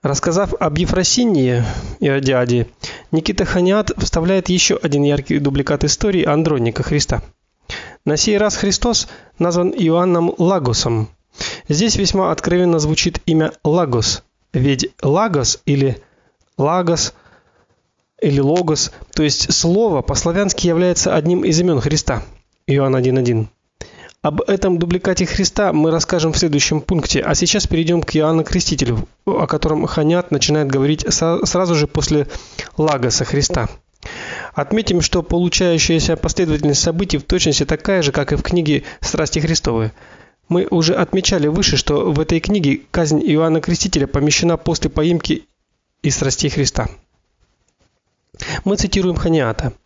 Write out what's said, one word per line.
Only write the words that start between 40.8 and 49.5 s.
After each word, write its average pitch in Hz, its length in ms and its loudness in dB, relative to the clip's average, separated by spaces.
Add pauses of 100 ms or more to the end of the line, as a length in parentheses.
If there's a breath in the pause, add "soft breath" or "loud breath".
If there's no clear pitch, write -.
отмечали 185 520 0
выше, 160 300 0
что 147 340 0
в 143 80 0
этой 160 220 0
книге 165 400 0 (100)
казнь 151 300 0
Иоанна 160 400 2
Крестителя 160 480 -2
помещена 151 480 0
после 156 340 -4
поимки 156 540 -2 (580)
и 147 80 0
страстей 135 400 -2
Христа. 127 380 -2 (1800 loud breath)
Мы 196 120 0
цитируем 180 400 0
Ханиата. 139 560 0 (140)